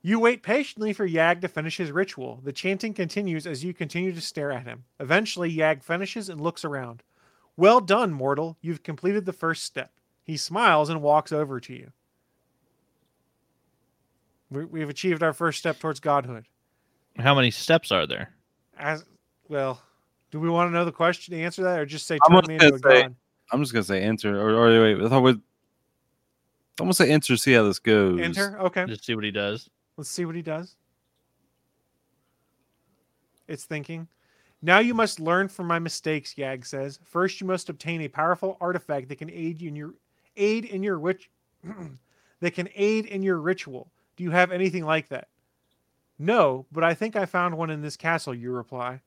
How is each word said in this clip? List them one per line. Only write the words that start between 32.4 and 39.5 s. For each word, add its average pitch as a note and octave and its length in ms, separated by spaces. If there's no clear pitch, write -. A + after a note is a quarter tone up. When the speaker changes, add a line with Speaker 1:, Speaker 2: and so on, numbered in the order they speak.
Speaker 1:
It's - 180
thinking. E3 440
"Now F3+ 200
you A#3+ 120
must A3+ 280
learn F3 260
from F#3 220
my E3+ 100
mistakes," D#3+ 580
Yag C3+ 300
says. C#3 380
"First, F#3 360
you F#3+ 60
must F#3 220
obtain E3 320
a D3 80
powerful F3 520
artifact E3 500
that C#3 80
can D#3 120
aid E3+ 320